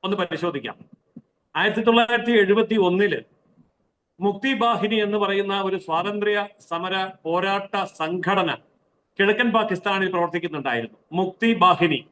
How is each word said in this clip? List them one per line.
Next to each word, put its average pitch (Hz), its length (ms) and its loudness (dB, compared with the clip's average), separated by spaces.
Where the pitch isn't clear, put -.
ഒന്ന് 190 120 -2
പരിശോധിക്കാം. 160 600 -4
ആയിരത്തി 214 240 0
തൊള്ളായിരത്തി 233 520 4
എഴുപത്തി 214 420 4
ഒന്നില് 185 460 2
മുക്തി 202 320 -2
ബാഹിനി 220 420 0
എന്ന് 208 240 0
പറയുന്ന 196 440 -2
ഒരു 190 140 -2
സ്വാതന്ത്ര്യ 202 720 -2
സമര 185 420 -4
പോരാട്ട 196 640 -2
സംഘടന 175 720 -2
കിഴക്കൻ 214 320 2
പാകിസ്ഥാനിൽ 196 600 0
പ്രവർത്തിക്കുന്നുണ്ടായിരുന്നു, 160 880 -4
മുക്തി 190 420 0
ബാഹിനി. 175 580 4